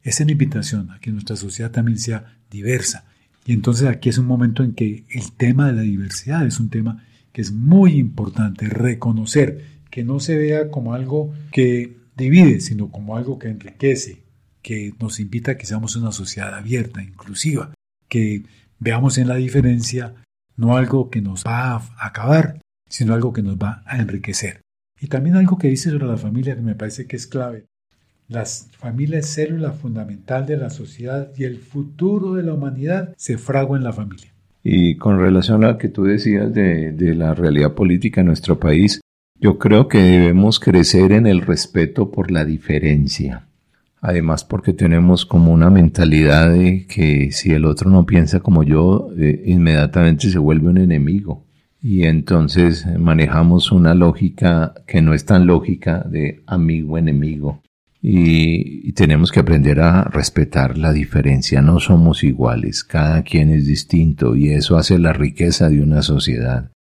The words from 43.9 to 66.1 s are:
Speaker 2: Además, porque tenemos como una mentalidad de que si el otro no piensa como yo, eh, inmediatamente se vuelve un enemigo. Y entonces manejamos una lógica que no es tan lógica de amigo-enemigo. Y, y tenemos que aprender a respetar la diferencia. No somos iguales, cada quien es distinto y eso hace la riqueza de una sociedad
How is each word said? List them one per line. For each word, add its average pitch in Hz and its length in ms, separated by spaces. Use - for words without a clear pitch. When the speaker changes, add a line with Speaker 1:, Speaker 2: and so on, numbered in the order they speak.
Speaker 2:
Además, 82 460
porque - 260
tenemos 87 540
como 82 260
una 82 180
mentalidad 80 840
de 90 340
que 71 460
si - 180
el 78 140
otro 78 240
no 92 160
piensa 87 340
como 82 240
yo, 82 540
eh, 76 300
inmediatamente 82 840
se 90 100
vuelve 78 300
un 90 80
enemigo. 87 680
Y 95 240
entonces 80 800
manejamos 85 760
una 85 200
lógica 85 840
que 82 140
no 80 120
es 73 120
tan 92 200
lógica 87 580
de 78 420
amigo-enemigo. 78 1160
Y, 82 840
y - 60
tenemos 78 360
que 92 120
aprender 73 400
a 85 240
respetar 69 720
la 78 160
diferencia. 69 680
No 78 200
somos 82 420
iguales, 60 600
cada 78 380
quien 76 260
es 76 160
distinto 71 720
y 73 140
eso 76 260
hace 87 220
la 82 120
riqueza 80 560
de 73 140
una 76 200
sociedad 69 680